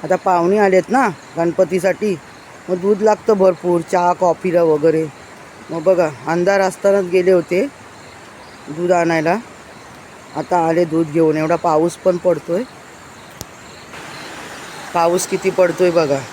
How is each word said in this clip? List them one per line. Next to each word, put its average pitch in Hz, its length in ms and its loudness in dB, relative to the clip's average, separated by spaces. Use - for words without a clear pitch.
आता 185 120 0
पाहुणे 180 420 2
आलेत 190 300 2
ना 240 200 0
गणपतीसाठी, 175 760 0
मग 180 80 -2
दूध 196 260 0
लागतं 214 360 2
भरपूर, 175 420 2
चहा, 175 200 2
कॉफीला 175 500 0
वगैरे. 160 420 2
मग 165 120 -8
बघा, 170 260 2
अंधार 175 340 0
असतानाच 196 440 0
गेले 180 280 2
होते 180 340 0
दूध 175 240 -2
आणायला, 165 440 0
आता 165 320 0
आले 165 160 2
दूध 160 260 -4
घेऊन. 156 260 2
एवढा 160 200 -2
पाऊस 165 400 0
पण 180 200 0
पडतोय, 170 460 -2
पाऊस 175 320 0
किती 190 240 -2
पडतोय 180 400 2
बघा. 156 280 0